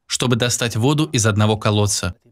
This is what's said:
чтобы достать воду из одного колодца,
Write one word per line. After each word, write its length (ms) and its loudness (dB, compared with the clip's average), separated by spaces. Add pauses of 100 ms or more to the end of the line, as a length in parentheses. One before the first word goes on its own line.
чтобы 300 0
достать 400 -2
воду 300 2
из 200 -2
одного 300 2
колодца, 580 -2 (180)